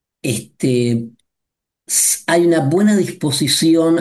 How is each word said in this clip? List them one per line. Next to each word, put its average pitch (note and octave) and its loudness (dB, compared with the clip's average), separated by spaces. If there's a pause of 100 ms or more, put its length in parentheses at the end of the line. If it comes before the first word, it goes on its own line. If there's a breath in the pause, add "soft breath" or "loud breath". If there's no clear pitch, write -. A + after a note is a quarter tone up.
(220)
este, A#2+ -4 (760)
s-, - -4
hay E3+ 2
una E3 2
buena G3+ 2
disposición E3 0